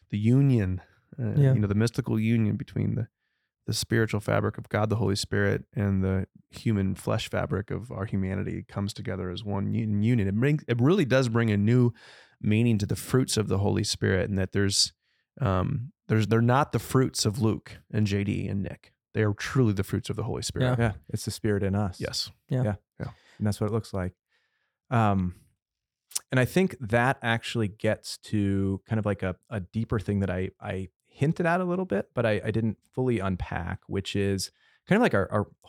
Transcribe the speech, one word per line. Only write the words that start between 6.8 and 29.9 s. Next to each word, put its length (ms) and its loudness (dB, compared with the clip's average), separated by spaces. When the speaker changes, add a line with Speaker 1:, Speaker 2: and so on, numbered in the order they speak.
Speaker 1:
flesh 340 -4
fabric 440 -4
of 180 -8
our 160 -8
humanity 600 -4
comes 240 -6
together 380 -8
as 140 -10
one 300 -4
un-, 280 0
unit. 260 2
It 80 0
brings, 300 2
it 140 0
really 240 4
does 240 2
bring 220 2
a 60 2
new 360 4
meaning 380 4
to 80 -2
the 100 -2
fruits 400 0
of 120 0
the 100 0
Holy 260 2
Spirit, 460 0
and 80 0
that 140 -2
there's, 420 0
um, 500 0
there's, 200 2
they're 120 4
not 320 2
the 60 0
fruits 480 0
of 160 0
Luke 340 -2
and 140 2
J 180 0
D 240 -2
and 140 -4
Nick. 320 -12
They 120 0
are 100 0
truly 400 2
the 100 -2
fruits 240 -4
of 80 -6
the 60 -4
Holy 200 -6
Spirit. 360 -2
Speaker 2:
Yeah. 80 2
Speaker 3:
Yeah, 60 0
it's 160 -6
the 60 -4
Spirit 300 -2
in 120 0
us. 260 -2
Speaker 1:
Yes. 300 -6
Speaker 2:
Yeah. 140 -2
Speaker 3:
Yeah. 120 0
Speaker 1:
Yeah. 80 -8
Speaker 3:
And 80 -2
that's 140 0
what 80 0
it 60 -6
looks 180 -4
like. 220 -4
Um, 460 2
and 80 4
I 60 4
think 340 0
that 420 2
actually 460 -2
gets 500 -4
to 680 0
kind 120 -2
of, 80 -2
like, 160 -2
a, 140 -2
a 100 -6
deeper 380 -4